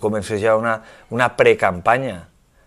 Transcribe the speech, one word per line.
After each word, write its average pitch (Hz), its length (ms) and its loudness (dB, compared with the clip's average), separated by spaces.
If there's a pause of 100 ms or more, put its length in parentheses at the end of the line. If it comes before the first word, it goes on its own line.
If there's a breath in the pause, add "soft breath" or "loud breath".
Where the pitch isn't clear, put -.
comences 107 400 -4
ja 110 160 2
una, 113 160 -2 (340 loud breath)
una 120 240 -2
precampanya 107 920 0 (380)